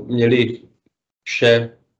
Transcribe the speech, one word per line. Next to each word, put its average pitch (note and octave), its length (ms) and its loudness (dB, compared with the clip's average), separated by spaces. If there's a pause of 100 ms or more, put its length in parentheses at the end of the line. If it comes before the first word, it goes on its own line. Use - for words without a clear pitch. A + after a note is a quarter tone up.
měli A#2+ 540 0 (640)
vše A#2 460 0 (300)